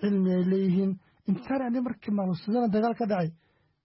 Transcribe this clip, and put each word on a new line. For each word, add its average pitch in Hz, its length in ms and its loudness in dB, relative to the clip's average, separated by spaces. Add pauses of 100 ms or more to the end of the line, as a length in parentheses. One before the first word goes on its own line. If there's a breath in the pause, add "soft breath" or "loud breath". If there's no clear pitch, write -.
cilmi 196 340 2
ay 180 100 2
leeyihiin. 190 460 2 (380 soft breath)
Intaan 262 340 -2
ani 247 180 -2
markii 233 320 -6
maalmo 190 220 0
Sudan 226 360 0
dagaal 214 240 2
ka 233 120 -4
dhacay, 180 240 0 (540 soft breath)